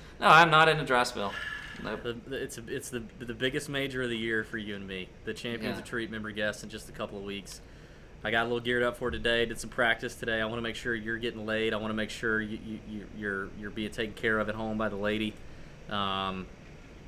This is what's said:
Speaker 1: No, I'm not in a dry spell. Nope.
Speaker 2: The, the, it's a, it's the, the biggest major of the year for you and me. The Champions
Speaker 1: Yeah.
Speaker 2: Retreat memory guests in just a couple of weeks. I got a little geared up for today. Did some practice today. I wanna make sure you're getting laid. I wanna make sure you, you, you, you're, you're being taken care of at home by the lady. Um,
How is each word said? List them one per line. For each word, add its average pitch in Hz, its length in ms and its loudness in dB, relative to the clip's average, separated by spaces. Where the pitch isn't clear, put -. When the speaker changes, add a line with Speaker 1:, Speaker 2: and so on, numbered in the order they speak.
Speaker 1:
No, - 80 6
I'm 165 240 12
not 160 180 10
in 156 100 4
a 143 60 -2
dry 123 180 6
spell. 101 300 -2
Nope. 107 200 -4
Speaker 2:
The, 120 100 -4
the, 135 160 -6
it's 135 160 -8
a, 113 80 -12
it's 131 220 -6
the, 123 120 -4
the 120 140 -8
biggest 131 360 0
major 135 340 -2
of 123 60 0
the 117 80 0
year 110 260 2
for 110 140 -6
you 104 180 -4
and 98 120 -8
me. 95 220 -6
The 110 80 -4
Champions 110 440 -4
Speaker 1:
Yeah. 95 40 -8
Speaker 2:
Retreat 113 300 -4
memory 107 220 -6
guests 107 300 -2
in 107 60 -12
just 107 200 -10
a - 20 -14
couple 104 260 -8
of 101 60 -8
weeks. 101 380 -8
I 110 80 0
got 113 100 6
a - 20 2
little 120 160 2
geared 123 240 2
up 120 140 2
for 123 120 -2
today. 117 360 4
Did 110 140 -6
some 113 100 -8
practice 117 460 2
today. 113 260 0
I 110 40 2
wanna 117 160 -2
make 113 140 -4
sure 120 180 -2
you're 113 240 -2
getting 110 300 -4
laid. 110 260 2
I 107 40 0
wanna 110 180 0
make 107 160 0
sure 110 300 2
you, 107 220 -4
you, 110 160 -8
you, 104 160 -8
you're, 101 300 -2
you're 104 120 -6
being 107 200 -2
taken 110 220 -2
care 110 260 2
of 107 100 2
at 104 60 -2
home 110 220 -2
by 107 120 2
the 101 80 -4
lady. 107 360 0
Um, 95 560 0